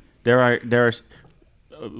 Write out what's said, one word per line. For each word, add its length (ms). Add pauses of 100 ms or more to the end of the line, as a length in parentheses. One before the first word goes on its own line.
(260)
there 160
are, 220
there 240
are, 60 (880)
uh, 80 (100)